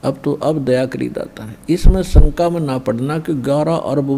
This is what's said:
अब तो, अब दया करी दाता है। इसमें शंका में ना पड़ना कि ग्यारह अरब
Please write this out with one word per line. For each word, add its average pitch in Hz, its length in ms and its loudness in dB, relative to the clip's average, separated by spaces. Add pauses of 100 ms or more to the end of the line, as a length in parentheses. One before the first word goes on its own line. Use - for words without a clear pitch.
अब 135 200 -4
तो, 147 100 -2
अब 147 320 -2
दया 127 200 0
करी 131 240 -6
दाता - 340 -10
है। 107 120 -14 (140)
इसमें 185 340 4
शंका 156 460 4
में 170 120 -2
ना 135 180 -2
पड़ना 131 400 -4
कि 160 160 -4
ग्यारह 143 400 0
अरब 139 420 -2